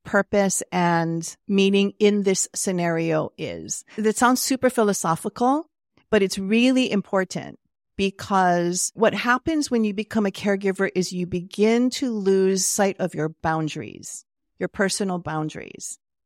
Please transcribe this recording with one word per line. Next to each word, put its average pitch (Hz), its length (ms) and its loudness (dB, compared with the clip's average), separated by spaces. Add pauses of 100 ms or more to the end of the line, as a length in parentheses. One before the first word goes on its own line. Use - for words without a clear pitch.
purpose 196 580 0 (100)
and 170 640 0 (100)
meaning 196 520 4
in 208 240 4
this 190 320 0
scenario 165 800 -2
is. 85 480 -10 (120)
That 214 200 0
sounds 247 240 4
super 254 300 0
philosophical, 220 1000 0 (420)
but 214 120 4
it's 190 160 -2
really 240 520 2
important, 185 680 -4 (380)
because 180 960 0
what 214 180 2
happens 254 580 0
when 233 140 2
you 208 80 0
become 208 340 -2
a 196 40 0
caregiver 196 640 0
is 180 180 -2
you 180 140 -4
begin 214 640 0
to 254 200 -4
lose 190 560 2
sight 202 340 0
of 180 140 -4
your 156 140 -2 (140)
boundaries, 160 840 -6 (340)
your 180 100 -4
personal 190 500 -2
boundaries. - 800 -8 (280)